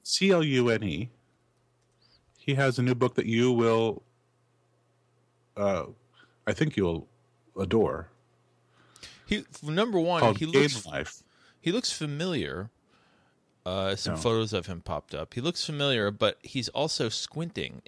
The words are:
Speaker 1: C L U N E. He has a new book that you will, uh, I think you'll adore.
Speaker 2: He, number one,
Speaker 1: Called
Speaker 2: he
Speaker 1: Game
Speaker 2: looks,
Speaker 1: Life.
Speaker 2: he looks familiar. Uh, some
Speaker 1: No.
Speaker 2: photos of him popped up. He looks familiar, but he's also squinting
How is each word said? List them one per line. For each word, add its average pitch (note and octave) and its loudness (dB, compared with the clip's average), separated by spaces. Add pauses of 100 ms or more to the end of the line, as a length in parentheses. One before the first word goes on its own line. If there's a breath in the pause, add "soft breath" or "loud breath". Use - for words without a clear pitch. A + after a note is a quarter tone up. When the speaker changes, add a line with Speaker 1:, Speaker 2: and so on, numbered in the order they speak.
Speaker 1:
C - 2
L E3+ 4
U B2+ 4
N A2 2
E. G2 -4 (1300 soft breath)
He - -2
has C3+ 4
a B2+ 4
new B2+ 4
book B2 2
that - 0
you A#2 4
will, A2+ 2 (1500)
uh, G2 0 (600 soft breath)
I - 0
think D3+ -2
you'll E2+ 0 (520)
adore. F2+ 0 (1160 loud breath)
Speaker 2:
He, G#3 -2 (200)
number F#3 0
one, E3 2
Speaker 1:
Called A2+ 4
Speaker 2:
he D#3 -4
Speaker 1:
Game D3 4
Speaker 2:
looks, C3 0
Speaker 1:
Life. C#2+ -8 (360 soft breath)
Speaker 2:
he D#3+ -2
looks A#3 -2
familiar. C#3+ -4 (960 soft breath)
Uh, F#2+ -2
some - -4
Speaker 1:
No. E2 -4
Speaker 2:
photos A2+ 0
of F#2 -4
him F2 -8
popped - -8
up. D#2 -10
He A#2+ -8
looks E3 -4
familiar, C#3 0
but G#2 2
he's B2 -6
also C#3+ -2
squinting D3 -8